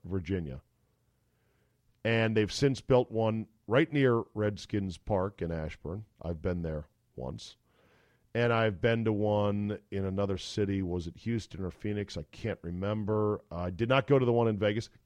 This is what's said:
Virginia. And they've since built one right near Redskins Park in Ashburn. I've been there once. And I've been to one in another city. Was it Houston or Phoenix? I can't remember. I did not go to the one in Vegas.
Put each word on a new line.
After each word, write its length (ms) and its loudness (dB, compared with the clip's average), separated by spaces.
Virginia. 580 -4
And 320 2
they've 180 2
since 280 2
built 300 4
one 360 -2
right 260 4
near 320 4
Redskins 640 -2
Park 440 -2
in 80 -4
Ashburn. 540 -6
I've 180 -6
been 220 -2
there 240 -4
once. 400 -10
And 180 2
I've 280 2
been 240 2
to 80 2
one 680 0
in 140 -2
another 320 -2
city. 460 -2
Was 240 -4
it 120 -12
Houston 460 -6
or 60 -6
Phoenix? 480 -6
I 140 -8
can't 300 -6
remember. 800 0
I 200 -4
did 180 -2
not 180 4
go 120 6
to 80 2
the 60 4
one 160 4
in 100 0
Vegas. 320 0